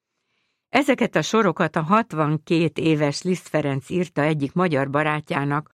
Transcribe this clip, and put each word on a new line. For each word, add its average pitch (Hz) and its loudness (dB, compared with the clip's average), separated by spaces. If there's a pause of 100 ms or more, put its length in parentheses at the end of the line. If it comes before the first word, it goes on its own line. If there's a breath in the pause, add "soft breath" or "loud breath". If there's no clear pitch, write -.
(680)
Ezeket 254 0
a 170 2
sorokat 180 0
a 170 0
hatvankét 156 0
éves 151 0
Liszt 180 -4
Ferenc 143 -4
írta 175 -4
egyik 147 -2
magyar 151 0
barátjának, 151 -4